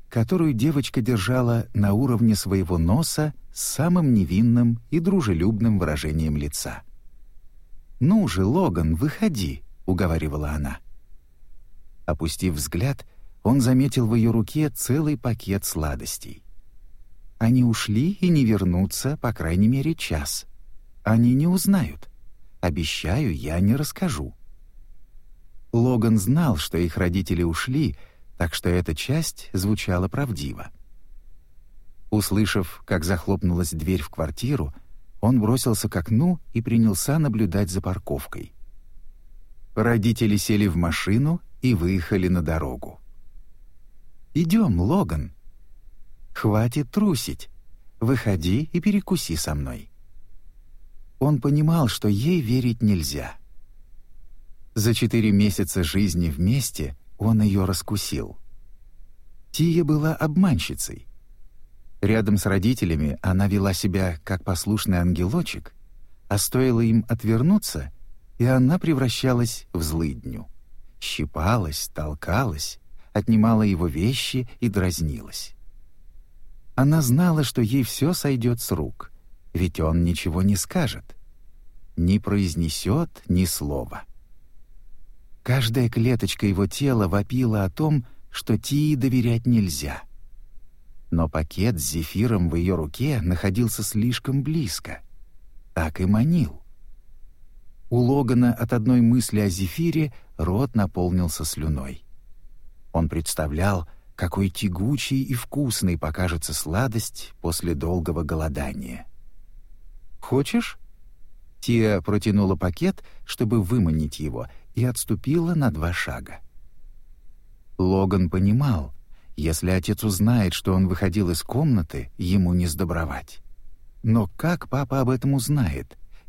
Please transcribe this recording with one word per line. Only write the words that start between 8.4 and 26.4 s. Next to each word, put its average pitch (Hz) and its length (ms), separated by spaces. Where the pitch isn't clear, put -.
Логан, 95 500
выходи», 104 680
уговаривала 80 640
она. 73 280
Опустив 80 480
взгляд, 90 520
он 131 180
заметил 127 460
в 110 80
её 113 180
руке 143 360
целый 151 480
пакет 101 480
сладостей. - 800
«Они 123 260
ушли 117 480
и 185 160
не 151 160
вернутся, 98 720
по 123 160
крайней 87 360
мере, 139 260
час. - 520
Они 117 300
не 147 120
узнают. 180 640
Обещаю, 87 720
я 71 260
не 104 160
расскажу». 135 580
Логан 117 460
знал, 123 380